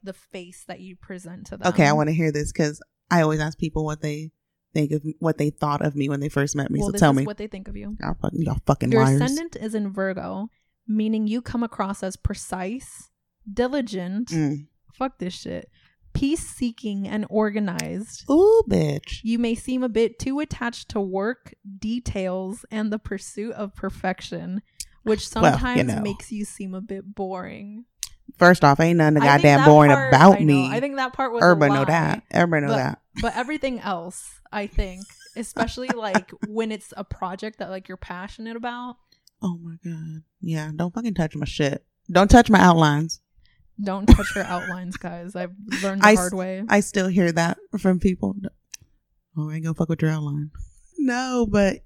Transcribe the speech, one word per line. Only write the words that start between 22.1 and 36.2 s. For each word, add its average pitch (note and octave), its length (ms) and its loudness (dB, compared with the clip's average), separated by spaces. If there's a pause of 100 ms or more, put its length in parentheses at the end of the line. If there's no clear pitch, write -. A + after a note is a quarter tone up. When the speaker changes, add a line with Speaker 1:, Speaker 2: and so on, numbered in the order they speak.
Speaker 1:
and G#3+ 220 -4
the G#3+ 60 -4
pursuit G#3 540 -10
of G3+ 220 -12
perfection, F#3 880 -8 (420)
which G#3+ 300 -2
Speaker 2:
Well, A3 100 0
you D#3 80 6
Speaker 1:
sometimes - 320 0 (100)
Speaker 2:
know. G#3+ 80 -4
Speaker 1:
makes G3+ 300 -10
you G#3 120 -10
seem F#3+ 300 -12
a F#3+ 60 -12
bit G3 340 -14
boring. G3+ 720 -12 (540)
Speaker 2:
First F3 260 6
off, C#3 160 6
ain't E3+ 180 2
nothing D3+ 200 4
Speaker 1:
I - 20 4
think C#3 100 6 (120)
Speaker 2:
goddamn C#3+ 180 8
Speaker 1:
that C#3 60 4
Speaker 2:
boring D3+ 260 10
Speaker 1:
part, C3+ 200 4
Speaker 2:
about E3+ 240 10
Speaker 1:
I - 40 0
know. D#3 60 2
Speaker 2:
me. C#3 220 4
Speaker 1:
I C#3 120 -2
think C#4 160 -4
that B3+ 160 -4
part C4 200 -4
was A#3 100 -2
a E3+ 40 6
Speaker 2:
Everybody E3 280 6
know C#3 60 2
Speaker 1:
lie. C#3 40 0
Speaker 2:
that. D#3 380 0 (100)
Everybody E3+ 340 2
know C#3 60 -2
Speaker 1:
But, - 40 0
Speaker 2:
that. C3 260 -4 (200)
Speaker 1:
but A#3 140 -4
everything C4 440 -6
else, F3+ 600 -10 (100)
I G#3 160 -8
think, G3 380 -6 (320)
especially, A#3 520 -6
Speaker 2:
<laughs> B3 60 -4
Speaker 1:
like, G3 380 -4 (160)